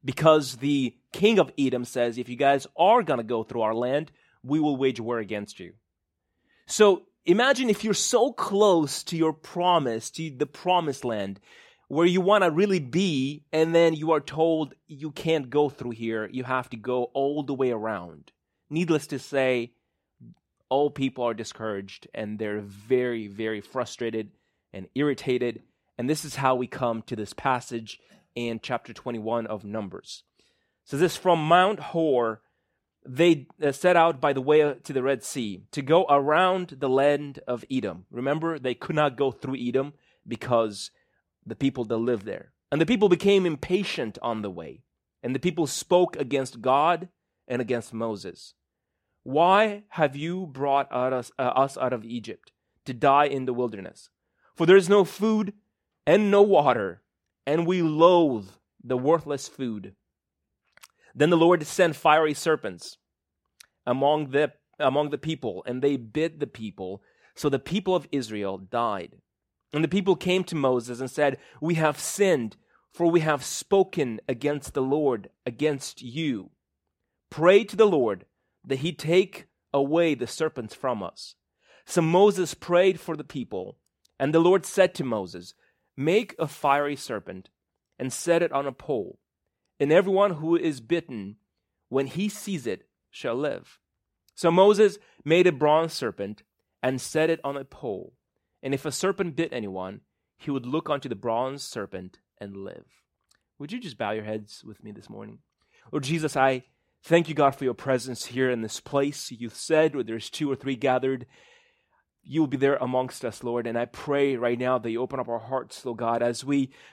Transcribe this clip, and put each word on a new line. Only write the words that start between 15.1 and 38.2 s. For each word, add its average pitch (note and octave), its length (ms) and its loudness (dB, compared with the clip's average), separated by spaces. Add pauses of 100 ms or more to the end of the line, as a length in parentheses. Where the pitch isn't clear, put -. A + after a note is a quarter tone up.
can't D3 400 -2
go D3 180 2
through B2 220 -10
here, A2+ 400 -6
you B2+ 140 -8
have B2+ 260 -4
to B2 60 -12
go B2 260 -2 (100)
all C#3+ 300 -2
the C#3 100 -6
way B2+ 160 0
around. G2 600 -8 (400)
Needless D#3+ 360 0
to C#3 120 -8
say, B2+ 540 -2 (960)
all C#3+ 220 0
people C3+ 360 -4
are A#2 100 -2
discouraged, G#2 760 -10
and G#2+ 280 -8
they're G#2+ 220 -6
very, A2+ 680 -2
very G#2+ 340 -6
frustrated A2+ 680 -6 (420)
and F#2+ 220 -14
irritated. B2+ 680 -2 (340)
And B2 140 -6
this D3+ 160 -4
is C#3+ 120 -12
how C3 180 2
we B2+ 100 -4
come A#2 380 -6
to - 120 -10
this G#2+ 180 -10
passage B2 680 -6 (340)
in A#2 300 -6
chapter A#2+ 300 -8
twenty-one A2+ 520 -6
of G#2 200 -10
Numbers. G2+ 580 -12 (640)
So - 100 -10
this, D#3 220 0
"From E3 280 2
Mount F#3 340 4
Hor, C3 600 -2 (640)
they, D3 420 2 (140)
uh, C#3+ 120 0
set F3+ 240 4
out E3 240 4
by D3 100 2
the C3+ 100 -2
way D3 320 4
to B2+ 200 -12
the B2+ 100 0
Red C3 180 0
Sea G2+ 500 -8
to C#3+ 100 -8
go D#3 280 4
around E3 680 2
the C#3 80 -2
land C#3 580 2
of A#2+ 240 -6
Edom." G2+ 400 -6
Remember, D#3 480 -4